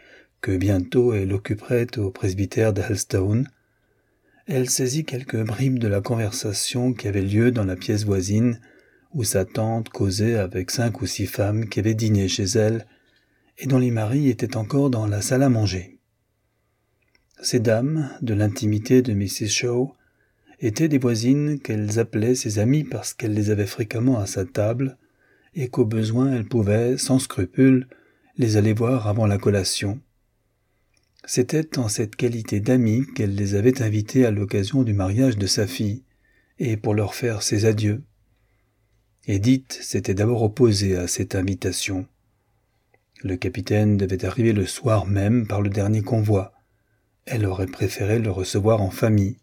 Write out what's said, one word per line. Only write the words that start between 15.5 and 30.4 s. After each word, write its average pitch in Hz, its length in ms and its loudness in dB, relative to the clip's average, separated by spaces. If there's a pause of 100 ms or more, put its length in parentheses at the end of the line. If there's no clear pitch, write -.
Ces 123 200 0
dames, 131 500 0 (120)
de 113 120 -2
l'intimité 107 680 2
de 123 100 -2
missus 101 360 -2
Shaw, 123 460 -2 (640)
étaient 131 300 0
des 143 100 2
voisines 131 600 0
qu'elles 107 400 -2
appelaient 113 340 0
ses 107 240 -2
amies 135 260 2
parce - 300 -8
qu'elle 107 200 -4
les 104 160 2
avait 101 160 2
fréquemment 117 520 0
à 98 80 -2
sa 98 180 -4
table 120 520 -2 (640)
et 127 100 -4
qu'au 120 180 2
besoin 113 480 0
elle 113 100 -2
pouvait, 117 540 2
sans 131 200 2
scrupule, 131 680 2 (480)
les 107 220 2
aller 107 160 4
voir 113 340 0
avant 110 160 2
la 101 140 2
collation. 101 600 0 (1300)